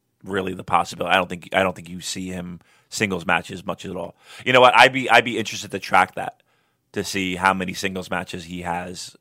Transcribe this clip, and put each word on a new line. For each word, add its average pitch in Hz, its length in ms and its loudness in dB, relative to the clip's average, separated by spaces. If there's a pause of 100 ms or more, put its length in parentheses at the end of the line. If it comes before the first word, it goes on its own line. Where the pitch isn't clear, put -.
(240)
really 95 300 -4
the 90 100 -14
possibility. 87 480 0
I 95 60 6
don't 90 100 0
think, 85 240 -12
I 95 100 4
don't 92 140 0
think 85 140 -16
you 90 100 -12
see 92 280 -10
him 90 320 -10 (280)
singles 92 380 -4
matches 87 400 -2
much 87 180 -8
at 95 120 -10
all. 90 200 -10 (300)
You 127 80 4
know 127 80 8
what? 123 120 8
I'd 127 200 8
be, 127 160 -2
I'd 117 160 6
be 117 100 -4
interested 104 360 -6
to 98 60 -4
track 92 360 2
that, 92 280 -10 (500)
to 101 120 -4
see 92 320 -4
how 95 180 4
many 92 200 -4
singles 92 360 -6
matches 90 340 -6
he 87 180 -10
has 90 580 -8